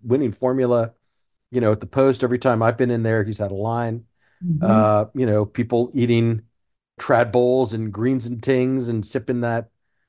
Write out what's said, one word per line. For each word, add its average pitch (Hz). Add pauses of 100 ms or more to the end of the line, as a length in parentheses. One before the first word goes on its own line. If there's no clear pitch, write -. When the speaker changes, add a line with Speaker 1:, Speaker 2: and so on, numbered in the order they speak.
Speaker 1:
winning 123
formula. 120 (560)
You 123
know, 110
at 110
the -
Post, 135
every 123
time 120
I've 113
been 123
in 117
there, 113
he's 104
had 101
a 98
line. 113 (400)
Speaker 2:
Mm-hmm. 165
Speaker 1:
Uh, 107 (100)
you 127
know, 107
people 120
eating 117 (560)
trad 117
bowls 123
and 110
greens 120
and 120
tings 131
and 113
sipping 123
that, 117 (400)